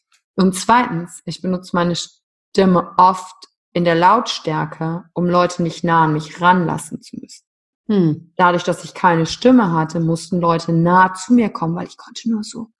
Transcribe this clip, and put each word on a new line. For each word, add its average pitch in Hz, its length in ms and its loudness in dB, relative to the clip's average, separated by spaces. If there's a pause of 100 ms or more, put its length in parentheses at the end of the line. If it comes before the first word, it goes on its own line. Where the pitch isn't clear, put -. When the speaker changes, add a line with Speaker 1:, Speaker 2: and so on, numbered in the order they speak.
(360)
Speaker 1:
Und 185 180 2
zweitens, 190 720 -2
ich - 160 -12
benutze 185 340 -6
meine 175 200 0
Stimme - 1000 -2
oft 185 400 2 (380)
in 175 100 -2
der 170 100 2
Lautstärke, 165 1160 -2
um 175 140 -2
Leute 175 360 0
nicht 165 220 -6
nah 165 200 2
an 156 100 2
mich 156 260 -8
ranlassen 170 640 0
zu - 180 -20
müssen. - 240 -20 (460)
Speaker 2:
Hm. 175 460 0
Speaker 1:
Dadurch, 175 280 2
dass 170 200 -4
ich - 100 -18
keine 165 320 2
Stimme 240 440 2
hatte, 160 300 -2
mussten 165 400 -2
Leute 170 320 0
nah 180 400 4
zu - 220 -2
mir 220 160 2
kommen, 165 260 -4
weil 180 120 -10
ich - 100 -20
konnte - 320 -10
nur 214 120 -4
so, 226 260 -14 (100)